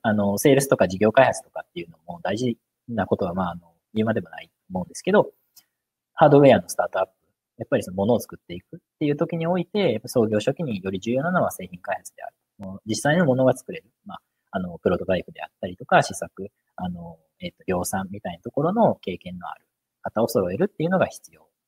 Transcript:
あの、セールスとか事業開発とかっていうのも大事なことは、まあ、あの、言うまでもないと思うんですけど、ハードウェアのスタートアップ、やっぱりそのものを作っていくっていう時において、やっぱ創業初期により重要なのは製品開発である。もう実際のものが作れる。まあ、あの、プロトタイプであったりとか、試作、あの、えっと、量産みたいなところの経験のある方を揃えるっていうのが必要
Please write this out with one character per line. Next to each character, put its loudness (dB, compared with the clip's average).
あ 2
の、 0
セ 6
ー 6
ル 4
ス 0
と 4
か 4
事 -6
業 4
開 6
発 -2
と -20
か -12
っ -20
て -10
い -8
う -20
の -20
も -14
大 -4
事 -2
な -4
こ -2
と -2
は、 -6
ま -2
あ、 -4
あ -12
の、 -20
言 0
う -2
ま 0
で -2
も -8
な -18
い -18
と -20
思 -6
う -10
ん -16
で -20
す -16
け -2
ど、 2
ハ 6
ー 10
ド 10
ウ 8
ェ 10
ア 4
の -10
ス -12
タ 0
ー -6
ト 0
ア 2
ッ -6
プ、 -12
や -10
っ -16
ぱ 0
り 0
そ -10
の -10
も 0
の 4
を 2
作 -16
っ -20
て -12
い -12
く -20
っ -16
て -2
い 2
う 0
時 -2
に -4
お 0
い -4
て、 0
や -2
っ -20
ぱ -14
創 2
業 0
初 0
期 -8
に -6
よ -6
り -4
重 -4
要 -2
な -2
の 2
は 0
製 -12
品 -20
開 -8
発 -16
で -20
あ -12
る。 -20
も -14
う -20
実 -4
際 2
の 4
も 4
の 2
が 4
作 -14
れ -12
る。 -20
ま -16
あ、 -16
あ -2
の、 -8
プ -2
ロ 2
ト -10
タ 0
イ -4
プ -18
で -16
あ -12
っ -16
た -6
り -10
と -16
か、 4
試 -6
作、 -12
あ -8
の、 -12
え -8
っ -16
と、 -20
量 -2
産 -6
み -12
た -8
い -10
な -20
と -12
こ -4
ろ 0
の 4
経 -8
験 -14
の -12
あ -12
る -20
方 -2
を 2
揃 0
え -4
る 0
っ -20
て -2
い 0
う -2
の 2
が 2
必 -10
要 -20